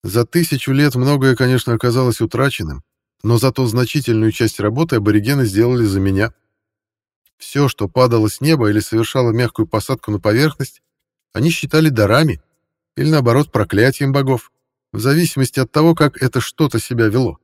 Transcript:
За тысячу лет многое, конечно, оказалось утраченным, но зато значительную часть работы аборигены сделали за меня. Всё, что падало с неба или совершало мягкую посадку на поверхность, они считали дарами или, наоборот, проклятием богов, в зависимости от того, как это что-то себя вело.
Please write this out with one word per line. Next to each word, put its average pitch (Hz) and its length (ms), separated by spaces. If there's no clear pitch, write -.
За 104 220
тысячу 151 460
лет 135 240
многое, 131 400
конечно, 127 380
оказалось 120 460
утраченным, 107 640
но 113 160
зато 131 300
значительную 113 640
часть - 280
работы 123 380
аборигены 107 480
сделали 117 400
за 98 140
меня. 98 340
Всё, 143 240
что 104 220
падало 117 400
с - 100
неба 135 300
или 104 100
совершало 113 520
мягкую 113 360
посадку 113 440
на 101 100
поверхность, 135 600
они 120 160
считали 156 400
дарами 113 520
или, 143 140
наоборот, 139 420
проклятием 123 600
богов, 135 360
в 110 60
зависимости 135 600
от 127 100
того, 165 240
как 156 280
это 127 180
что-то 123 400
себя 117 280
вело. 107 360